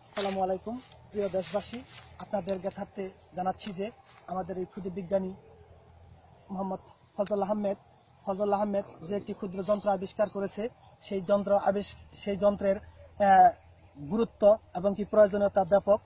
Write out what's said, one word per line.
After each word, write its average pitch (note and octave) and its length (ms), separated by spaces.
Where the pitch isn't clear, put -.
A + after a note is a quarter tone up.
আসসালামু G3 420
আলাইকুম, F#3+ 380
প্রিয় G3+ 180
দেশবাসী, F#3 540
আপনাদের F#3+ 420
জ্ঞাতার্থে F#3+ 500
জানাচ্ছি F#3 360
যে G3 180
আমাদের F3+ 320
এই F#3 60
ক্ষুদে F#3 260
বিজ্ঞানী F#3+ 440
মোহাম্মদ F#3+ 280
ফজল G3+ 260
আহমেদ, G3+ 340
ফজল G3+ 280
আহমেদ G3 560
যে G#3 80
একটি G3+ 160
ক্ষুদ্র F#3+ 300
যন্ত্র G#3 280
আবিষ্কার G3 380
করেছে, G3+ 400
সেই G3 200
যন্ত্র G3+ 380
আবিষ-, G3 380
সেই G3+ 240
যন্ত্রের, G3+ 400
আহ, F#3+ 760
গুরুত্ব G#3+ 520
এবং F#3+ 200
কি G3+ 100
প্রয়োজনীয়তা G3+ 600
ব্যাপক। G3+ 420